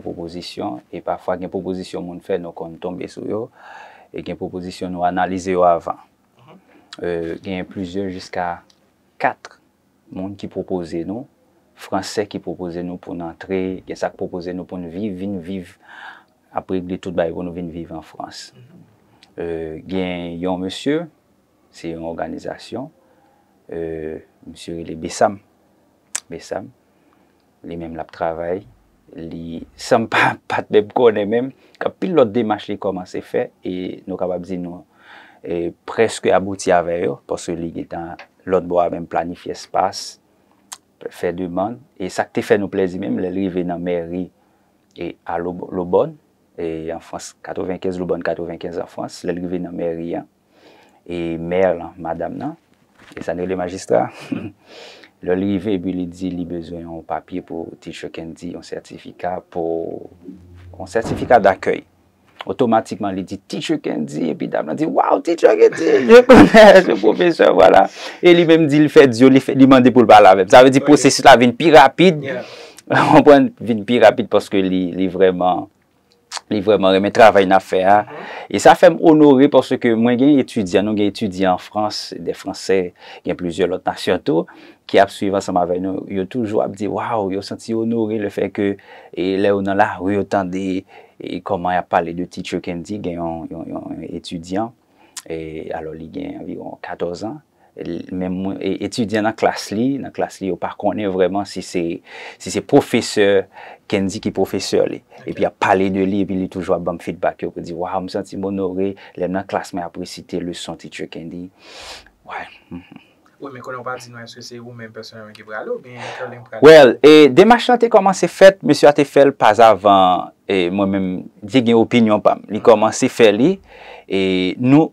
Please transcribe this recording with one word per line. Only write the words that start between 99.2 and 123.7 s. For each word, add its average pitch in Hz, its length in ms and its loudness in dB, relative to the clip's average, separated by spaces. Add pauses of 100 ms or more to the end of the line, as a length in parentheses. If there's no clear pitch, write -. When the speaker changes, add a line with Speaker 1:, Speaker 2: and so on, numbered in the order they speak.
Speaker 1:
nan 110 160 -4
klas - 320 -2
li, 127 260 -2
nan 101 140 -12
klas - 300 -8
li, 95 80 -6
yo 87 80 -4
pa 95 200 -8
konnen 101 380 -4
vreman 92 320 0
si - 160 -12
se, 85 380 -6 (360)
si - 140 -12
se 101 100 -4
pwofesè 101 840 2 (400)
Candy 98 340 -4
ki 104 140 -6
pwofesè 95 560 -2
li. - 80 -10 (220)
Speaker 2:
Ok. - 100 -16
Speaker 1:
Epi - 160 -4
a - 40 -4
pale 98 400 0
de 98 140 -2
li, 98 220 -2
epi 98 80 -6
li 92 140 -4
toujou 90 260 -4
ap 85 80 -2
ban 87 160 -6
m - 0 -
fidbak 85 440 -8
yo, 87 80 -6
pou 90 120 -14
di, 85 100 -14
"Waw, 90 300 -8
m 92 60 -10
santi 101 280 -10
m 95 140 -8
onore, 98 460 -6 (200)
lè 90 140 -6
nan 95 160 -6
klas - 260 -6
mwen 87 140 -8
apre 90 180 -14
site 85 380 -12
leson 85 340 -12
Teacher - 300 -16
Candy." 87 420 -14 (800)
Wè. - 160 -14 (280)
Mhm. - 360 -20 (340)
Speaker 2:
Wi, 139 120 -16
men 123 100 -18
konnen 127 200 -14
pa 127 140 -10
di 123 140 -18
nou, 120 100 -18
èske 117 220 -20
se 120 180 -18
ou 120 120 -20
menm 113 200 -18
pesonèlman 110 400 -20
ki 107 100 -20
pral 107 280 -12
ou, 240 80 -8
ben, 123 180 -20 (220)
konnen 120 260 -14
pral? 110 160 -14
Speaker 1:
Well, 143 420 8
e 151 300 10
demach 226 380 6
lan 240 80 4
te 240 100 2
kòmanse 190 400 2
fèt, 190 340 6
mesye 147 240 4
a 147 60 8
te 147 100 2
fè 139 220 4
l 139 80 4
pa 113 220 4 (100)
avan, 95 640 4 (160)
e 92 220 0
mwen 98 220 0
menm, 95 340 -4 (180)
di 123 220 0
gen 117 120 4
opinyon 110 440 4
pa - 140 2
m. - 160 -12
Li 104 80 -6
Speaker 2:
Mhm. 98 80 -8
Speaker 1:
kòmanse 110 420 4
fè 110 240 6
li, 151 260 2 (480)